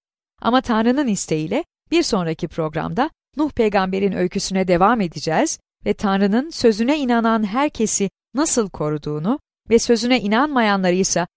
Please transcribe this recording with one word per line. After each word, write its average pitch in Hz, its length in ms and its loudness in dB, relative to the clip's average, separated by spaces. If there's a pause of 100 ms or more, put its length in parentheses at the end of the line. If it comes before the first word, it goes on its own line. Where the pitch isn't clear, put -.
(400)
Ama 262 200 2
Tanrı'nın 247 460 0
isteğiyle 185 580 -2 (260)
bir 320 120 2
sonraki 170 460 -2
programda 165 640 -4 (260)
Nuh 285 140 -2
peygamberin 196 640 0
öyküsüne 185 560 -2
devam 196 320 4
edeceğiz 170 580 -2 (280)
ve 208 80 0
Tanrı'nın 208 560 0
sözüne 233 480 2
inanan 226 480 0
herkesi 233 640 -2 (240)
nasıl 247 360 0
koruduğunu 151 680 -4 (320)
ve 226 80 6
sözüne 240 420 2
inanmayanları 208 760 0
ise 180 320 0 (100)